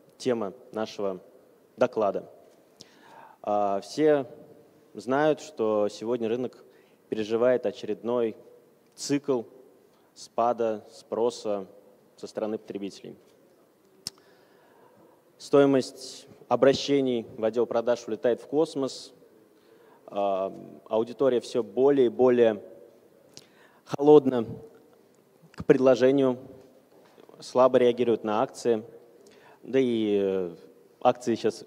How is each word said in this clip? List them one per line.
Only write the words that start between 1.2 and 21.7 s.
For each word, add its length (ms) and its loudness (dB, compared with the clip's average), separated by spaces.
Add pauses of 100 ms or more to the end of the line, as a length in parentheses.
доклада. 540 -2 (1120)
А, 380 -2
все 460 0 (680)
знают, 460 0
что 480 -2
сегодня 400 -4
рынок 360 -6 (440)
переживает 580 0
очередной 720 -4 (580)
цикл 480 -4 (720)
спада 800 -4
спроса 720 -4 (480)
со 140 -16
стороны 300 -6
потребителей. 580 -12 (2250)
Стоимость 920 0 (180)
обращений 800 -2 (100)
в 80 -6
отдел 220 -2
продаж 400 -4
улетает 340 -2
в 60 -20
космос. 680 -6 (960)
А, 400 -2 (360)
аудитория 520 0
все 220 -4
более 440 4